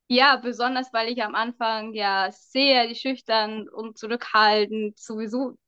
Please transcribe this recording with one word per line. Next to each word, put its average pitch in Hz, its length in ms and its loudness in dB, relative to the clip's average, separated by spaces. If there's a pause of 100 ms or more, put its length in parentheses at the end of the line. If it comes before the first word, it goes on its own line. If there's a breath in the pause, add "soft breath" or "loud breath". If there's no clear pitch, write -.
Ja, 254 300 6
besonders, 247 540 -4
weil 226 180 -2
ich 240 140 -4
am 208 120 -6
Anfang 220 580 -2
ja 196 380 0
sehr 254 640 2
schüchtern 220 760 -4
und 220 280 -12
zurückhaltend, 214 1040 0
sowieso 226 540 -6 (140)